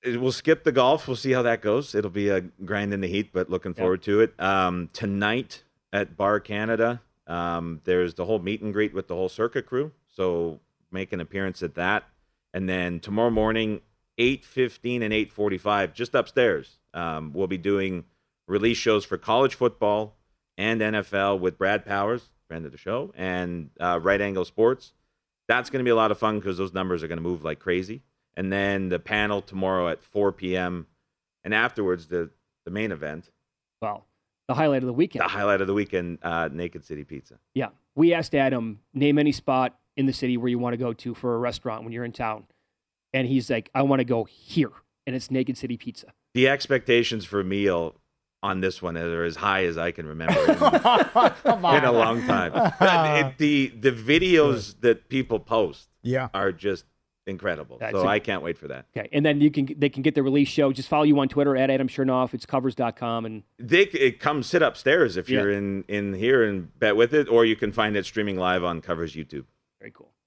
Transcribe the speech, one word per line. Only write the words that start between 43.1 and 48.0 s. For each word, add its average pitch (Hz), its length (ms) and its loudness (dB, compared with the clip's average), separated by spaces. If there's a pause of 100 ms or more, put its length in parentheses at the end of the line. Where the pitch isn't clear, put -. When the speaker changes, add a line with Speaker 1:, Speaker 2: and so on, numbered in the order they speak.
Speaker 2:
And 131 140 2
he's 123 240 0
like, 113 240 -2
"I 127 80 2
wanna 139 220 4
go 117 200 0
here, - 460 -2 (360)
and 127 100 -6
it's - 140 -8
Naked 131 280 -2
City 123 180 -6
Pizza." - 380 -14 (180)
Speaker 1:
The 127 160 6
expectations 120 760 2
for 101 160 -2
a 95 40 0
meal 92 520 0 (460)